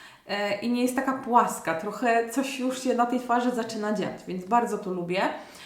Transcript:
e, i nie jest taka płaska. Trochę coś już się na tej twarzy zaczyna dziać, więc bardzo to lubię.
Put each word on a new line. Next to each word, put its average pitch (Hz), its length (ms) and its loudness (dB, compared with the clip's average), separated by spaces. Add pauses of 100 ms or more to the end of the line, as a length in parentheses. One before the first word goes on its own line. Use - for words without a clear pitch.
(280)
e, 202 320 -2
i 233 120 0
nie 240 100 2
jest 247 140 2
taka 269 180 0
płaska. 226 600 2
Trochę 226 540 0
coś 262 300 -2
już 254 240 -2
się 247 120 2
na 233 100 4
tej 247 140 0
twarzy 247 320 2
zaczyna 214 420 -2
dziać, - 340 -4
więc 180 180 -6
bardzo 220 320 2
to 190 120 -6
lubię. 180 320 -2 (440)